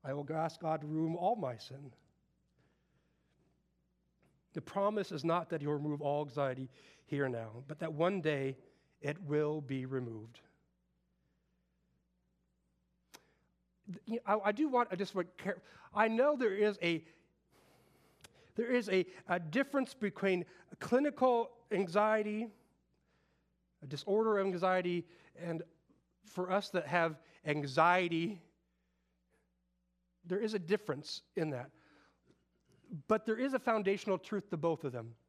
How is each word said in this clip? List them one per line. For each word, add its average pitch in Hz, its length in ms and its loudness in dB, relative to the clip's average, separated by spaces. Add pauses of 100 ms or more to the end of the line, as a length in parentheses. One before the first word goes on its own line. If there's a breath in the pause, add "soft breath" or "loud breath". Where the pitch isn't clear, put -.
I 135 100 -4
will 143 200 -6
ask 160 260 -2
God 160 220 -2
to 151 60 -8
remove 160 280 0
all 180 200 2
my 135 220 -4
sin. 135 340 -16 (2500)
The 160 80 -6
promise 202 500 -2
is 151 120 -6
not 165 260 0
that 160 120 -4
he'll 147 100 -2
remove 147 300 -2
all 147 240 0
anxiety 131 440 -2 (360 loud breath)
here 135 240 0
now, 113 380 -6
but 156 120 -12
that 165 140 -6
one 175 260 2
day 139 380 0 (420 soft breath)
it 151 240 -6
will 151 380 0
be 135 240 -6
removed. 117 540 -8 (3500 loud breath)
Th-, 180 200 -10
you 220 100 -6
know, 214 280 0
I, 202 60 4
I - 20 4
do 269 160 2
want, 240 240 4
I 190 40 -2
just 190 200 -4
want 180 220 -2
care-, 180 240 -6 (320 loud breath)
I 220 160 4
know 262 260 4
there 240 180 2
is 208 280 2
a, 170 220 0 (1500 loud breath)
there 233 140 -2
is 247 200 2
a, 185 160 4 (240 loud breath)
a 180 100 2
difference 247 540 0
between 190 500 0 (360 loud breath)
clinical 254 720 2 (200)
anxiety, 208 760 2 (1300)
a 147 60 -16
disorder 208 520 2
of 196 80 2
anxiety, 180 580 2 (360 loud breath)
and 165 220 -6 (640)
for 180 260 -6
us 202 180 0
that 160 180 -2
have 165 280 2 (300 soft breath)
anxiety, 165 960 2 (1800)
there 180 140 -2
is 214 140 -2
a 208 60 0
difference 160 640 -2 (140)
in 160 160 0
that. 131 180 -6 (1400 soft breath)
But 214 180 2
there 220 120 0
is 262 160 -2
a 262 60 -2
foundational 208 580 0
truth - 320 -6
to 190 80 -4
both 160 260 -2
of 139 80 -4
them. 117 240 -10 (140)